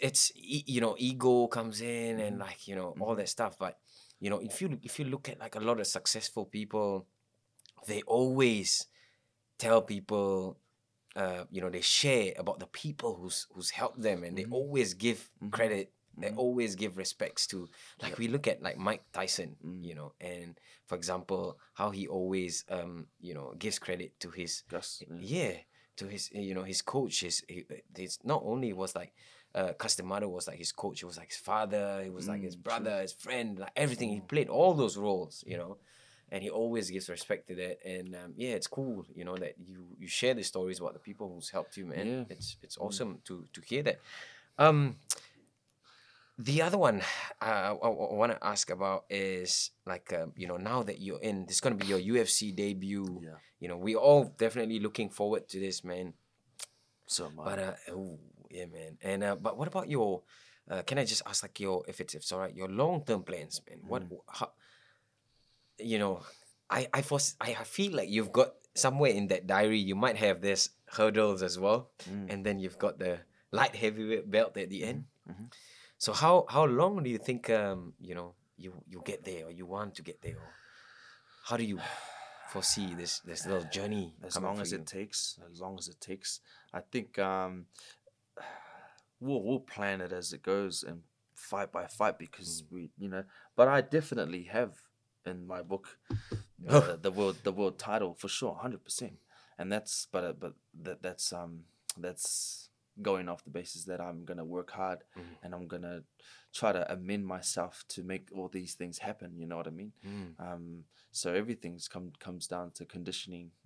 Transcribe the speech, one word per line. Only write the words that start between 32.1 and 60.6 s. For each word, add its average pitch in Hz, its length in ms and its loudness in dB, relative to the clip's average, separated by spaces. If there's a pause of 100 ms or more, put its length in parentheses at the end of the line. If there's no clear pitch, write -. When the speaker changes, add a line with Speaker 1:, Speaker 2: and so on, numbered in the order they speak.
Speaker 1:
was, 92 180 -6
like, 101 140 -2
his 90 140 -6
Speaker 2:
Mm, 87 60 -18
Speaker 1:
brother, 117 300 -2
Speaker 2:
true. 98 100 0
Speaker 1:
his 95 100 -6
friend, 117 460 -4
like, 98 180 -8
everything. 123 340 2
He 101 100 -4
Speaker 2:
Mm. - 80 -12
Speaker 1:
played 143 200 2
all 170 260 8
those 110 220 2
roles, 98 500 0
you 87 120 -4
know, 87 180 -8 (540)
and 95 120 -6
he 101 60 -4
always 110 420 0
gives 92 200 -4
respect - 380 -4
to 92 80 -8
that. 90 280 -6
And, 92 320 -8
um, 87 200 -14
yeah, 120 180 -4
it's 95 140 -2
cool, 123 460 -6
you 87 120 -10
know, 92 100 -6
that 90 220 -6
you, 90 400 -18
you 90 100 -12
share 127 240 2
the 113 120 -2
stories 92 360 -2
about 87 140 -4
the - 40 -14
people 101 340 -10
who's 87 180 -12
helped - 260 -6
you, 98 80 -10
man. 85 220 -4
Speaker 2:
Yeah. 123 240 -2
Speaker 1:
It's, - 320 -10
it's - 160 -14
Speaker 2:
Yeah. - 60 -6
Speaker 1:
awesome 104 420 -4
to, 87 260 -10
to - 80 -14
hear 127 220 -2
that. 127 180 2 (580)
Um, 147 380 8 (1400)
the 139 220 2
other 175 160 6
one, 120 240 8 (400)
uh, 104 40 -2
I, 104 280 4
I, 117 160 2
I 104 260 0
wanna 113 280 4
ask 101 260 2
about 95 400 2
is, 95 640 0 (160)
like, 90 260 -4
um, 82 240 0
you 92 100 -6
know, 87 120 -2
now 113 240 0
that 101 180 -4
you're 95 220 -6
in, 98 240 0
this 95 100 0
is - 60 2
gonna 123 140 4
be 98 100 -2
your 98 120 4
U 104 220 4
F 107 80 4
C 107 240 2
debut. 98 720 -2
Speaker 2:
Yeah. 80 120 -14 (220)
Speaker 1:
You 87 100 -6
know, 87 100 -4
we 107 180 2
all 139 280 12 (120)
definitely 113 440 2
looking 104 280 0
forward 104 400 0
to 95 100 -6
this, 95 240 -2
man. 90 300 -6 (920)
Speaker 2:
So - 200 -2
am 78 140 -12
I. 78 40 -6
Speaker 1:
But, 98 140 -2
uh, 95 140 -2 (200)
oh, 92 260 -8 (320)
yeah, 90 160 -10
man. 80 340 -14
And, 98 240 -2
uh, 101 120 2
but 104 200 -2
what 147 120 -2
about 190 200 -4
your, 107 340 2 (480)